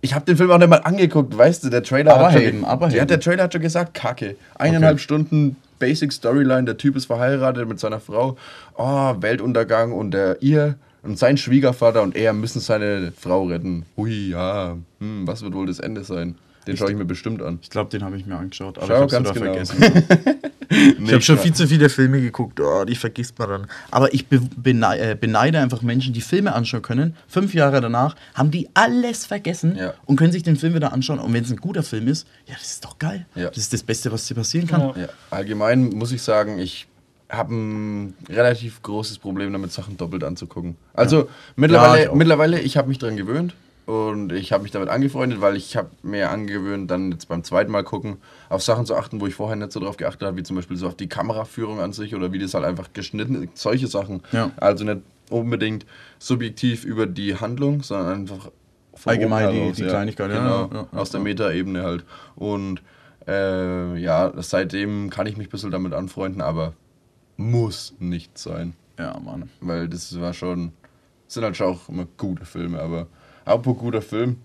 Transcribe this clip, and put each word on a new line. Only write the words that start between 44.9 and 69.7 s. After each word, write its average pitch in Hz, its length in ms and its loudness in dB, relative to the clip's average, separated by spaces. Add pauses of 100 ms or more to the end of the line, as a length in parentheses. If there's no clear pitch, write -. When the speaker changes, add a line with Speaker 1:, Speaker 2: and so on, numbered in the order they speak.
Speaker 1:
weil 101 140 2
ich 98 220 -8
hab 92 140 -6 (120)
mir 98 280 -4
angewöhnt, 101 580 -6
dann 92 220 -2
jetzt 82 160 -10
beim 85 160 -6
zweiten 101 280 -2
Mal 101 120 -2
gucken, 104 340 -10 (320)
auf 95 140 -4
Sachen 117 240 0
zu 110 80 -4
achten, - 260 -6
wo 101 60 -4
ich 95 80 -8
vorher 107 200 -6
nicht 104 160 -10
so 107 80 -10
drauf 98 180 -10
geachtet - 300 -6
hab, 92 100 -6
wie 87 60 -8
zum 95 120 -8
Beispiel 92 220 -8
so 92 100 -6
auf 90 80 -8
die 98 120 -10
Kameraführung 107 720 -6
an 95 140 -6
sich 104 220 -10
oder 92 160 -4
wie 95 80 -6
das 95 160 -6
halt 82 100 -2
einfach 87 280 -8
geschnitten 107 500 -6
ist, - 160 -14
solche 127 280 -2
Sachen. 101 340 -6 (100)
Speaker 2:
Ja. 113 260 -2
Speaker 1:
Also 101 280 0
nicht 104 160 -6 (280)
unbedingt 110 560 -4 (340)
subjektiv 117 640 -4
über 107 200 -2
die 98 300 -6
Handlung, 135 480 -4
sondern 95 380 -6
einfach 95 280 -14 (460)
von - 160 -2
Speaker 2:
Allgemein 110 360 2
Speaker 1:
oben 104 80 2
Speaker 2:
die, 110 60 0
Speaker 1:
heraus, 95 160 -2
Speaker 2:
die - 60 -6
Speaker 1:
ja. 92 60 -4
Speaker 2:
Kleinigkeit, 101 420 -4
ja, 107 80 -2
Speaker 1:
Genau, 98 340 0
Speaker 2:
ja, 107 180 -10
ja, - 80 -8
Speaker 1:
aus 98 120 -6
der 101 80 -6
Speaker 2:
ja. 101 60 -4
Speaker 1:
Metaebene 92 580 -4
halt. 87 220 -6 (300)
Und, 98 460 -6 (460)
äh, 90 720 -4
ja, 85 400 0
seitdem 98 720 -4
kann 98 160 -6
ich 104 100 -10
mich 104 100 -12
ein - 40 -18
bisschen 98 200 -10
damit 90 220 -6
anfreunden, 95 480 -8
aber 80 320 -4 (640)
muss 117 640 -4
nicht 87 380 -8
sein. 82 360 -10 (240)
Speaker 2:
Ja, 82 260 -10
Mann. - 260 -14 (100)
Speaker 1:
Weil 85 300 -6